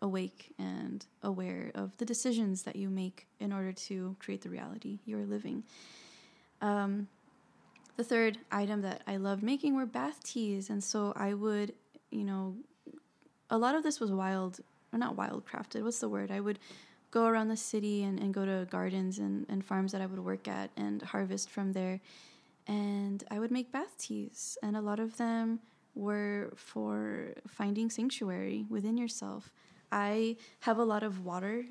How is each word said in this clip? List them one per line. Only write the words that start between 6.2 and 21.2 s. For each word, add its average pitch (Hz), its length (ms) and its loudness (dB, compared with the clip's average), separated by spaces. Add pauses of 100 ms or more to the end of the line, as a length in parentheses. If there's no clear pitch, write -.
Um, 202 460 2 (880)
the 233 80 0
third 226 340 6 (120)
item 202 320 2
that 190 240 -2
I 202 100 0
loved 196 260 2
making 269 340 4
were 262 100 2
bath 247 380 -2
teas, 202 460 -2
and 202 120 0
so 208 340 2
I 202 180 2
would, 208 380 2 (380)
you 214 140 0
know, 190 320 -2 (960)
a 226 80 6
lot 247 160 6
of 311 100 4
this 302 160 2
was 220 100 2
wild, 190 500 2 (320)
or 226 60 0
not 240 180 0
wild - 300 0
crafted, - 360 -6
what's 233 180 0
the 226 80 0
word? 196 220 0
I 196 100 -2
would 202 180 0 (520)
go 233 160 6
around 226 220 6
the 220 80 2
city 208 480 0
and, 196 160 2
and 202 140 4
go 196 100 2
to 190 260 2
gardens 185 480 0
and, 202 300 0
and 196 160 0
farms 190 280 2
that 190 80 -2
I 190 60 0
would 185 140 -6
work 190 280 -2
at 196 280 -2
and - 260 -2
harvest 196 480 -2